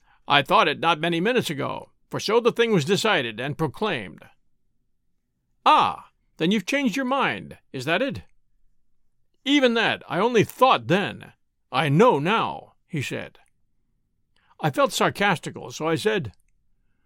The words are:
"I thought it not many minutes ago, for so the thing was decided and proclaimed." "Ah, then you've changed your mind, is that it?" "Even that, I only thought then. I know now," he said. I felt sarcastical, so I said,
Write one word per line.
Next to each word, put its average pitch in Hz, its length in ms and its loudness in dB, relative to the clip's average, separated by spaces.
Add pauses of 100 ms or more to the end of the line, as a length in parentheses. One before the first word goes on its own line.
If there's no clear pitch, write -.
(260)
"I 143 140 4
thought 185 260 2
it 135 120 -2
not 160 200 0
many 165 200 -2
minutes 226 300 0
ago, 135 420 -8 (180)
for 135 100 -6
so 220 200 0
the 233 120 2
thing 233 200 0
was 165 140 2
decided 156 540 0
and 135 180 -6
proclaimed." 147 680 -6 (1400)
"Ah, 240 440 2 (280)
then 170 140 0
you've 214 140 0
changed 269 300 -2
your 269 100 -2
mind, 247 520 -4 (140)
is 131 140 -10
that 170 160 0
it?" 240 220 -6 (1200)
"Even 262 300 4
that, 165 320 0
I 160 120 -4
only 226 240 4
thought 147 440 2
then. 120 460 -2 (380)
I 139 160 0
know 175 300 6
now," 151 560 -4 (140)
he 151 140 -6
said. - 380 -10 (1200)
I 156 100 -2
felt 277 220 0
sarcastical, 160 800 -2
so 156 160 -6
I 165 80 0
said, 190 380 -2 (720)